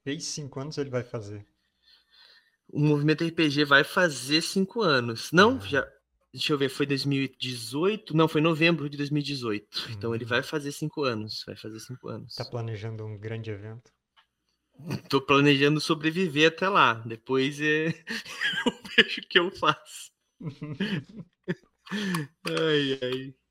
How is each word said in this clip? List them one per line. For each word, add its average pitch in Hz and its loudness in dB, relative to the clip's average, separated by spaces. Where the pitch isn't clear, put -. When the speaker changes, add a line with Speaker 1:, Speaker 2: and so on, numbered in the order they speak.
Speaker 1:
fez 156 -6
cinco 143 -10
anos 151 -10
ou 147 -2
ele 131 -8
vai 123 -2
fazer? 104 -10
Speaker 2:
O - -2
Movimento 151 4
R 165 0
P 165 2
G 143 2
vai 143 8
fazer 151 0
cinco 190 -2
anos. 120 0
Não, 214 8
Speaker 1:
Ah. 98 -8
Speaker 2:
já, 135 0
deixa 131 -2
eu 147 2
ver, 135 2
foi 143 -2
dois 135 0
mil 139 2
e 135 -2
dezoito? 135 -4
Não, 160 6
foi 156 2
novembro 160 2
de 143 -12
dois 143 -4
mil 147 0
e - -4
dezoito. 120 -6
Então 113 -4
ele 113 -4
Speaker 1:
Uhum. 113 -6
Speaker 2:
vai 123 2
fazer 143 -6
cinco 151 -4
anos, 110 -4
vai 101 -12
fazer 110 -14
cinco 127 -14
anos. 113 -12
Speaker 1:
Tá 123 -8
planejando 113 -8
um 107 -10
grande 110 -8
evento? 107 -12
Speaker 2:
Tô 139 2
planejando 143 4
sobreviver 160 2
até 175 -2
lá. 160 6
Depois 131 -2
é, 151 2
<laughs> - -4
eu 1017 0
vejo - 2
o - -16
que - 4
eu 175 0
faço. - -4
Speaker 1:
<laughs> 170 -8
Speaker 2:
Ai, 151 0
ai. 131 -6